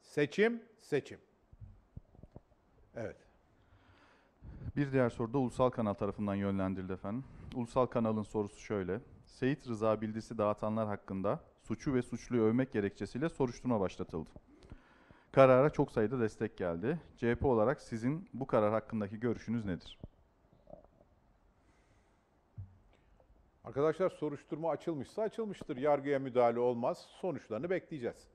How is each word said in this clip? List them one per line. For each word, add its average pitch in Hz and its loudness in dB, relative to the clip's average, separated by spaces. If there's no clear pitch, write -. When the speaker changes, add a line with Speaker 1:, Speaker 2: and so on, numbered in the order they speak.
Speaker 1:
seçim, 202 0
seçim. - -4
Evet. 107 -8
Speaker 2:
Bir 139 0
diğer 127 4
soru 113 -4
da 139 0
Ulusal 127 2
Kanal 110 0
tarafından 101 -2
yönlendirildi 95 -2
efendim. 104 -6
Ulusal 127 2
Kanal'ın 110 0
sorusu 104 -4
şöyle. 95 -2
Seyit 135 -4
Rıza 110 0
bildisi 110 -6
dağıtanlar 107 0
hakkında 101 -2
suçu 131 -4
ve 123 2
suçluyu 120 -2
övmek 120 4
gerekçesiyle 107 -2
soruşturma 123 0
başlatıldı. 90 -4
Karara 135 8
çok 147 0
sayıda 120 0
destek 110 -2
geldi. 95 -2
C 117 0
H 117 2
P 147 0
olarak 120 4
sizin 127 -4
bu 127 -6
karar 107 4
hakkındaki 107 -4
görüşünüz 110 -2
nedir? - -6
Speaker 1:
Arkadaşlar, 147 2
soruşturma 151 -6
açılmışsa 147 -4
açılmıştır. 202 -6
Yargıya 139 2
müdahale 120 4
olmaz. 123 0
Sonuçlarını 143 -6
bekleyeceğiz. 156 -4